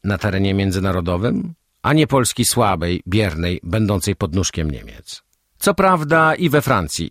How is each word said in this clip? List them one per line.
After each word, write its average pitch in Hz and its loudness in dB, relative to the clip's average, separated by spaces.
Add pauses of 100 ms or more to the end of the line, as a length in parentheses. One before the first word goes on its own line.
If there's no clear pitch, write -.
na 98 -2
terenie 98 0
międzynarodowym, 95 -2 (280)
a 127 0
nie 156 4
Polski 123 0
słabej, 90 0
biernej, 87 0
będącej 101 0
pod 82 -4
nóżkiem 87 -2
Niemiec. - -14 (360)
Co 202 2
prawda 160 4
i - 0
we 143 4
Francji 87 -2